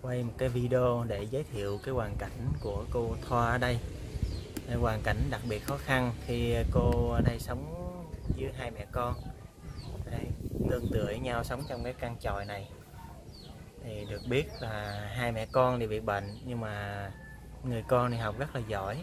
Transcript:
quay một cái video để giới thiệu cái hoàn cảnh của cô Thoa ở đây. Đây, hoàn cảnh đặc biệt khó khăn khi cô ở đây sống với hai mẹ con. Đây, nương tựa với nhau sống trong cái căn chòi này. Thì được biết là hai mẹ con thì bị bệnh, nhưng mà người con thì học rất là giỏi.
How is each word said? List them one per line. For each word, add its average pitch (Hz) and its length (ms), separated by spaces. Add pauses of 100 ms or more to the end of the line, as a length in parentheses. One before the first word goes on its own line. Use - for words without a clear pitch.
quay 123 220
một 113 140
cái 131 120
video 120 580
để 104 160
giới 131 200
thiệu 101 400
cái 135 100
hoàn 107 260
cảnh 113 320 (100)
của 104 300
cô 117 240 (120)
Thoa 120 240
ở 123 60
đây. 123 220 (880)
Đây, 120 100
hoàn 110 260
cảnh 107 140 (120)
đặc 110 200
biệt 104 160
khó 139 120
khăn 127 340 (140)
khi 120 300 (160)
cô 120 400
ở 117 100
đây 117 180
sống 165 500 (460)
với 131 220
hai 120 140
mẹ 104 200
con. 123 220 (1000)
Đây, - 140 (440)
nương 120 220
tựa 107 140
với 107 140
nhau 120 240
sống 123 260
trong 120 140
cái 123 100
căn 117 280
chòi 101 240
này. 101 240 (1120)
Thì 107 260
được 104 200
biết 135 160 (140)
là 104 560
hai 120 160
mẹ 113 200
con 127 280
thì 113 80
bị 107 120
bệnh, 101 460
nhưng 120 160
mà 101 500 (520)
người 117 240
con 123 240
thì 117 60
học 107 220
rất 147 160
là 127 120
giỏi. 101 360